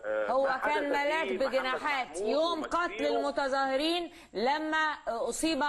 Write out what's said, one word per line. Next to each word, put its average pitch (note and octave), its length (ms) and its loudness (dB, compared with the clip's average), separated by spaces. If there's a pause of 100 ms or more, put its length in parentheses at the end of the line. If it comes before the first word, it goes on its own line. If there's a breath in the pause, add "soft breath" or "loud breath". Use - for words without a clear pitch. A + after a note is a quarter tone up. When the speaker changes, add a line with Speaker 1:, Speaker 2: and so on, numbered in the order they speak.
Speaker 1:
آه، G#2+ 280 0
Speaker 2:
هو C4+ 120 2
Speaker 1:
ما C4 120 2
Speaker 2:
كان C4+ 140 -2
Speaker 1:
حدث D4 120 0
Speaker 2:
ملاك D4 460 0
Speaker 1:
في - 100 -2
محمد C4+ 100 0
Speaker 2:
بجناحات C4 580 0
Speaker 1:
محمود F#3+ 220 -4
Speaker 2:
يوم D#4+ 300 2
Speaker 1:
ومسيره؟ D#4 240 0
Speaker 2:
قتل D4 240 -2
المتظاهرين C#4 1040 0 (240 loud breath)
لما D#4 640 2 (120)
أصيب B3 600 0